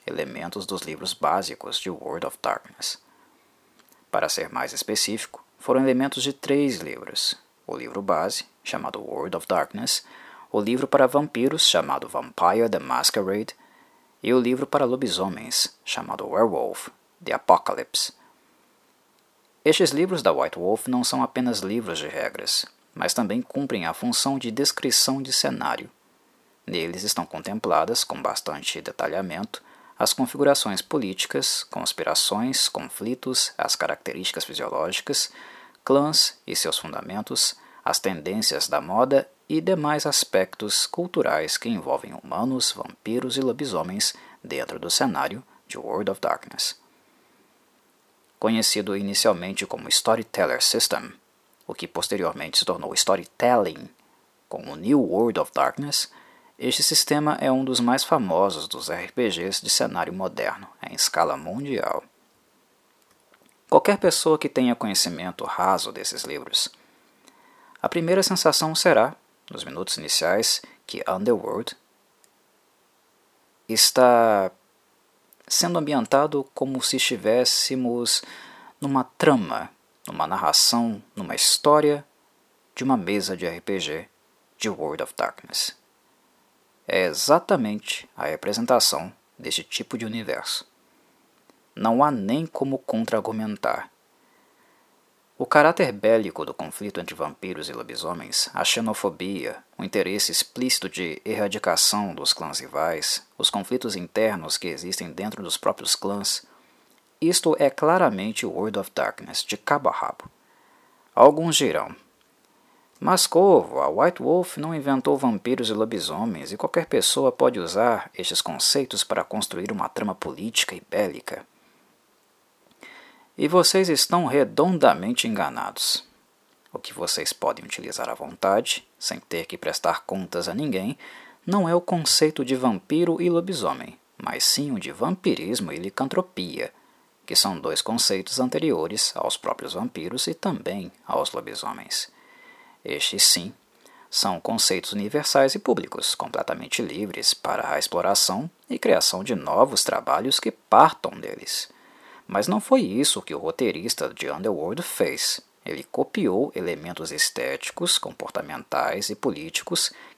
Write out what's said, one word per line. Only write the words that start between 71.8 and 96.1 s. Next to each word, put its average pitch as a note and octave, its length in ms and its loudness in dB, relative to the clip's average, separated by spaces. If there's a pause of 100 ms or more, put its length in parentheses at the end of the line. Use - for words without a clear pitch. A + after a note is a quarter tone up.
está A2+ 800 8 (960)
sendo F3 320 0
ambientado C#3+ 760 2
como C3 260 -2
se - 160 0
estivéssemos A#2+ 1300 2 (580)
numa C3+ 240 2
trama, F#2+ 640 2 (380)
numa D#2 200 -2
narração, G2 760 2 (120)
numa F#2 200 -8
história D3 680 4 (720)
de - 80 -6
uma C3 140 2
mesa G2 400 -2
de F2 80 -6
R E2+ 160 -4
P G2 180 -2
G D#2+ 300 -6 (480)
de A3 140 -2
World D#3 320 -6
of - 120 -8
Darkness. - 640 -4 (1120)
É F#2 160 2
exatamente G#2+ 1120 0
a - 80 -6
representação G#2 880 0 (260)
deste C3 240 -6
tipo - 360 -8
de A2+ 80 -6
universo. - 600 -6 (1120)
Não A#2 260 4
há D3 80 6
nem B2+ 360 -2
como C3+ 320 -2
contra-argumentar. A2 1120 -4 (1500)
O B2+ 80 -4
caráter D#3 460 6
bélico G#2+ 540 2